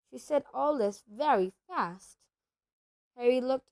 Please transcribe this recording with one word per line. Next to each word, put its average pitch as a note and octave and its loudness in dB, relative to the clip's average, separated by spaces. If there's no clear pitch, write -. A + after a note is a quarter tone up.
She B3+ -16
said G3 -2
all D4 0
this G#3 -2
very G#3+ 0
fast. G3 -8
Harry B3 4
looked C4 -2